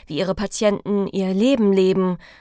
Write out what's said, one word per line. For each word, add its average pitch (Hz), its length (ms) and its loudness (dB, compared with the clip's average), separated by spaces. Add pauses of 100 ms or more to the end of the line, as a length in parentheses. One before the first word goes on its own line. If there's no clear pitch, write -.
wie 151 120 -8
ihre 185 180 -2
Patienten 202 720 -2
ihr 190 260 -4
Leben 220 380 2
leben 185 460 2 (220)